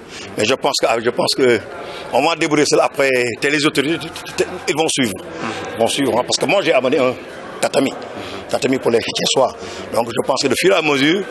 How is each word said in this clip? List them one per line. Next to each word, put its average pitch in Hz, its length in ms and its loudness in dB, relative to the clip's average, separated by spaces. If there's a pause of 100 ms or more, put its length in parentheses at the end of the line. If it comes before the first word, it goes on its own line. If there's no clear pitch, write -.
(380)
Mais 107 80 0
je 117 80 2
pense 135 280 0
que, 160 60 2 (160)
je 117 60 2
pense 135 260 0
que 123 240 4 (540)
on 139 120 4
va 165 120 2
débrouiller 151 280 2
seul. 151 140 2
Après, 139 300 2 (340)
les 147 220 2
autorités, 156 420 0 (640)
ils 156 80 -2
vont 160 100 2
suivre. 131 240 0 (640)
Ils 110 60 0
vont 113 60 4
suivre, 123 300 0
hein, 123 80 2
parce 117 120 -2
que - 80 -2
moi, 185 160 2
j'ai 156 100 2
amené 131 280 2
un 127 160 2 (440)
tatami. 139 320 0 (560)
Tatami 127 300 0
pour 127 140 0
les 117 80 6
Thiessois. - 540 0 (400)
Donc 117 140 0
je - 180 -4
pense 131 160 0
que 143 60 2
de 120 100 2
fur 185 160 4
et 190 40 4
à 170 40 2
mesure, 151 500 2